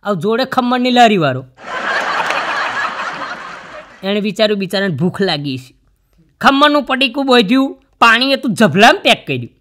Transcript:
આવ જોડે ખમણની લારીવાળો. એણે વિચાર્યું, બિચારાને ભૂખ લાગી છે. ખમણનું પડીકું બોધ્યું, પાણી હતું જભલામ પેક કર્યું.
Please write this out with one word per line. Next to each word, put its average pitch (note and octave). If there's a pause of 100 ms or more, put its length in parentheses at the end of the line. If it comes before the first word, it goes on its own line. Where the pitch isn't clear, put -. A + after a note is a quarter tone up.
આવ G#3
જોડે G#3+
ખમણની B3
લારીવાળો. F3 (2500)
એણે G3+
વિચાર્યું, G#3
બિચારાને F#3+
ભૂખ E3+
લાગી D3
છે. - (680)
ખમણનું C#4+
પડીકું C4+
બોધ્યું, B3+ (160)
પાણી A#3+
હતું B3+
જભલામ G#3+
પેક B3+
કર્યું. B2+ (120)